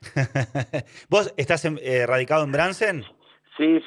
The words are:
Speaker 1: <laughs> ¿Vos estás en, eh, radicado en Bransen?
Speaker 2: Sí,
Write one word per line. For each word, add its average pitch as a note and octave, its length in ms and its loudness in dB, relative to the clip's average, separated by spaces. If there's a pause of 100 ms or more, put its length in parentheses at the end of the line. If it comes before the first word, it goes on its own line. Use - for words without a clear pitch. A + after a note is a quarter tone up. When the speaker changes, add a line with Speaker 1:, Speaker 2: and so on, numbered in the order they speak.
Speaker 1:
<laughs> C3+ 840 -4 (240)
¿Vos G3 300 2
estás D#3 260 0
en, D3+ 180 -2
eh, B2+ 240 2
radicado B2+ 380 2
en C#3 80 -6
Bransen? F3 520 0 (520)
Speaker 2:
Sí, D#3 300 4